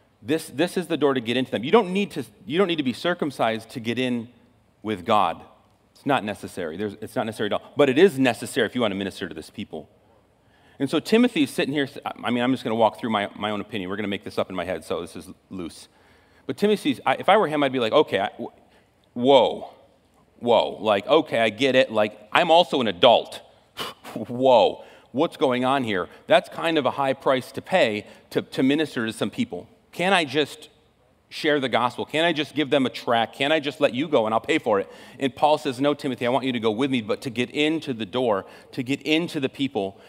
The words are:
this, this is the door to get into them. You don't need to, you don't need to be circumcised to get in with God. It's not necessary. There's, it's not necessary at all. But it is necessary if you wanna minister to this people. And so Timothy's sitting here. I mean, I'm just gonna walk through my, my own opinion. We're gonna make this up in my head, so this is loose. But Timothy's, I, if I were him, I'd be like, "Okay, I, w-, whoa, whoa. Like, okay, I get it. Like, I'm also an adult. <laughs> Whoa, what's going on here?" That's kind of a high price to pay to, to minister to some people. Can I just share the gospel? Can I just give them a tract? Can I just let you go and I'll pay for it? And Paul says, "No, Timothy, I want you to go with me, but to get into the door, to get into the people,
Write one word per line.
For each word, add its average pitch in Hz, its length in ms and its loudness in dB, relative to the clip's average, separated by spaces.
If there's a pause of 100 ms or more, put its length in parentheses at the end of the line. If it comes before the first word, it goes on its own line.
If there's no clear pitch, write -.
(220)
this, 147 260 -4
this 160 280 -4
is 175 120 -4
the 160 100 -4
door 139 160 2
to 127 80 -2
get 117 160 -2
into 131 120 -2
them. 107 140 -4
You 143 80 -2
don't 180 220 4
need 190 180 -2
to, 135 140 -8 (200)
you 143 120 -4
don't 190 100 2
need 170 80 -2
to 151 80 -4
be 127 80 0
circumcised 131 800 -2
to - 100 -12
get 113 180 -4
in 123 300 -2 (560)
with 101 220 -6
God. 87 360 2 (540)
It's - 100 -20
not 127 200 0
necessary. 92 500 -8
There's, 101 240 -6
it's - 160 -16
not 120 100 -2
necessary 110 220 -6
at 101 60 -2
all. - 240 -6
But 139 120 6
it 131 80 2
is 156 220 6
necessary 120 480 0
if - 80 -8
you 123 60 0
wanna 104 140 0
minister 98 340 -6
to 78 40 -12
this 78 160 -14
people. 80 400 -14 (880)
And 139 120 -4
so 160 100 0
Timothy's 220 520 2
sitting - 220 -4
here. 143 140 -2 (180)
I - 240 -6
mean, 120 140 0
I'm 127 80 0
just 127 140 -4
gonna 113 100 -2
walk 110 240 2
through 120 120 -4
my, 104 260 -2
my 104 140 -4
own 104 100 -4
opinion. 95 280 -8
We're 98 60 -6
gonna 104 140 -6
make 98 160 -8
this 95 120 -8
up 104 120 -4
in 92 80 -8
my 87 80 -4
head, 85 180 -6
so 87 160 -6
this 85 160 -12
is 90 140 -14 (200)
loose. 87 380 -12 (600)
But 127 100 -8
Timothy's, 190 480 0
I, 131 100 2
if 127 140 -2
I 196 80 6
were 196 100 2
him, 147 160 0
I'd 135 80 0
be 131 80 -2
like, 110 140 0
"Okay, 139 260 4
I, 101 120 0
w-, - 200 -12 (640)
whoa, 120 560 4 (680)
whoa. 104 420 2
Like, 101 260 0
okay, 147 320 2
I 113 100 2
get 127 260 0
it. 131 180 4
Like, 107 260 0 (140)
I'm 165 180 4
also 165 300 4
an 117 60 0
adult. 95 520 4 (340)
<laughs> - 540 -12
Whoa, 123 560 4 (300)
what's 135 240 -2
going 127 260 2
on 131 220 2
here?" 95 240 -2 (180)
That's 170 220 4
kind 165 280 -2
of 139 80 0
a 123 60 2
high 135 220 -2
price 131 400 -2
to - 80 -8
pay 117 440 0 (260)
to, 135 100 0
to - 200 -6
minister 139 440 0
to 110 80 -4
some 110 160 -4
people. 101 400 -8 (240)
Can 180 180 0
I 180 140 4
just 139 420 -4 (640)
share 147 320 0
the 131 80 -2
gospel? 117 340 -2
Can 151 220 -2
I 170 80 2
just 147 200 -4
give 147 160 -2
them 135 160 2
a 120 40 0
tract? 117 460 0
Can 143 180 0
I 160 80 2
just 139 180 -8
let 143 140 2
you 143 160 -4
go 127 160 4
and 110 80 0
I'll 113 80 2
pay 156 180 -2
for 104 220 2
it? - 100 -8 (260)
And 127 160 -4
Paul 151 240 2
says, 135 220 -4
"No, 143 140 2
Timothy, 127 340 -4
I - 20 2
want 127 160 0
you 135 60 -2
to 123 80 -4
go 110 120 2
with 127 200 -2
me, 127 100 0
but 104 200 -6
to - 80 -8
get 120 220 -4
into 151 420 -2
the 110 120 -6
door, 107 400 -2 (280)
to 139 100 -8
get 131 200 -4
into 156 360 0
the 131 80 -2
people, 113 500 -4 (120)